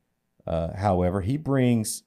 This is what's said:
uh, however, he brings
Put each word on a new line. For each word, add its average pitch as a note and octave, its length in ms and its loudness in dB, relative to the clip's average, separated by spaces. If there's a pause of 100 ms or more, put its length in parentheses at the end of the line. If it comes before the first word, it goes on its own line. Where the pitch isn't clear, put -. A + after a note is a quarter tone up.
(460)
uh, E2 300 -2
however, F#2+ 440 2
he A2 160 -2
brings B2+ 720 0